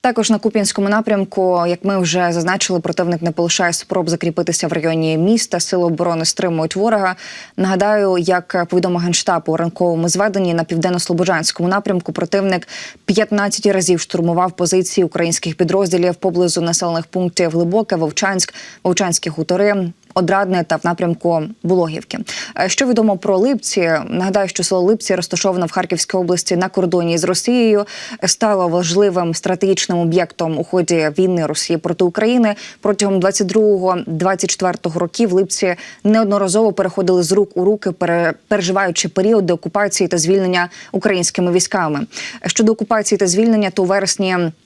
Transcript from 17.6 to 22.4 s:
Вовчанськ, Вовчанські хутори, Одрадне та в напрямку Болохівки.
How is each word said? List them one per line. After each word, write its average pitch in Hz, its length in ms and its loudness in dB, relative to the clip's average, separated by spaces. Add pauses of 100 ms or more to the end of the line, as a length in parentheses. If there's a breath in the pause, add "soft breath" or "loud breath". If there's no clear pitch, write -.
Вовчанськ, 175 580 -2 (300 loud breath)
Вовчанські 180 460 0
хутори, 180 640 0 (220)
Одрадне 185 500 0
та 165 120 -2
в - 80 -4
напрямку 170 580 0 (200)
Болохівки. 170 560 -2 (420 loud breath)